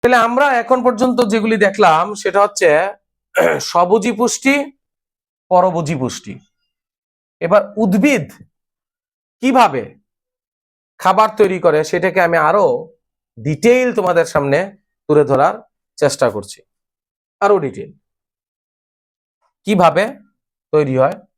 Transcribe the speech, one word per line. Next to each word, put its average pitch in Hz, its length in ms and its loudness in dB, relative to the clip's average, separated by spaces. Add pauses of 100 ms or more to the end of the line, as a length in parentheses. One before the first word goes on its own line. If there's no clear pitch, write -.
তাহলে 247 140 6 (100)
আমরা 247 180 0 (160)
এখন 254 200 0
পর্যন্ত 247 360 -2 (140)
যেগুলি 220 240 -2
দেখলাম 190 480 2 (100)
সেটা 202 300 -2
হচ্ছে 202 240 0 (680)
<clears throat> 156 360 -2
স্বভোজী 190 420 0
পুষ্টি, 240 420 -2 (960)
পরভোজী 170 520 0
পুষ্টি। 113 300 -10 (1080)
এবার 180 220 2 (140)
উদ্ভিদ 214 500 0 (1160)
কিভাবে 233 400 2 (1160)
খাবার 190 360 2
তৈরি 190 280 2
করে 156 200 4
সেটাকে 180 360 -2
আমি 170 160 0 (120)
আরো 196 180 2 (720)
ডিটেইল 233 500 0 (100)
তোমাদের 175 340 0
সামনে 139 260 0 (500)
তুলে 151 160 4
ধরার 139 300 0 (440)
চেষ্টা - 360 0
করছি, - 240 -12 (840)
আরো 202 180 2
ডিটেইল 147 320 -10 (1800)
কিভাবে 180 380 2 (680)
তৈরি 147 240 0
হয়। 135 200 2 (220)